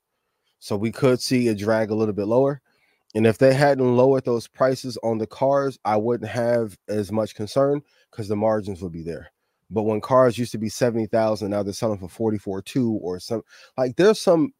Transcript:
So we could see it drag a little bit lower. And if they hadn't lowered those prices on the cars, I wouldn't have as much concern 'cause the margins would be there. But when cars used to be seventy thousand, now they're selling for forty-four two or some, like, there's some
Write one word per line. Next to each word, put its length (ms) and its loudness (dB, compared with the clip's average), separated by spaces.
So 180 -6
we 140 -2
could 300 2
see 280 0
it 100 0
drag 320 0
a 40 0
little 200 0
bit 120 -2
lower. 340 2
And 120 2
if 120 4
they 160 6
hadn't 420 4
lowered 280 4
those 240 -2
prices 560 -2
on 140 0
the 80 -4
cars, 580 0
I 120 2
wouldn't 320 -2
have 480 -2
as 240 -4
much 240 -2
concern 440 0
'cause 180 -12
the 80 -2
margins 460 -2
would 100 -10
be 120 -12
there. 260 -12
But 140 -2
when 160 0
cars 360 4
used 160 -6
to 60 -8
be 100 -4
seventy 380 0
thousand, 440 0
now 120 -2
they're 100 -4
selling 260 -4
for 100 -12
forty-four 540 -4
two 320 -2
or 260 -6
some, 220 -8
like, 180 -2
there's 240 4
some 400 4